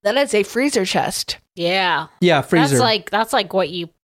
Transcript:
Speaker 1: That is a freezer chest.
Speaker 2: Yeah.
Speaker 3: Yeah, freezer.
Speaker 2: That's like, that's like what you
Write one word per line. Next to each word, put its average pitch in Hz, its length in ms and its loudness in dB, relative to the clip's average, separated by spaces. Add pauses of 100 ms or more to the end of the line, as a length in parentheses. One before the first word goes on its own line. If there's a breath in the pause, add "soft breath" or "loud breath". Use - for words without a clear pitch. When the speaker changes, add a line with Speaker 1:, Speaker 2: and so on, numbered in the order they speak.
Speaker 1:
That 208 140 0
is 277 180 0
a 208 80 2
freezer 240 420 0
chest. - 540 -4 (160)
Speaker 2:
Yeah. 170 520 -2 (140)
Speaker 3:
Yeah, 160 200 4
freezer. 160 260 2
Speaker 2:
That's 135 120 2
like, 220 300 0
that's 220 240 -2
like 202 200 -2
what 185 160 0
you 170 200 -8 (140)